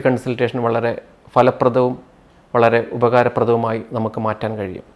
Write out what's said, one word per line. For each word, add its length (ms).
കൺസൾട്ടേഷൻ 600
വളരെ 260
ഫലപ്രദവും 600
വളരെ 260
ഉപകാരപ്രദവുമായി 840
നമുക്ക് 300
മാറ്റാൻ 320
കഴിയും. 380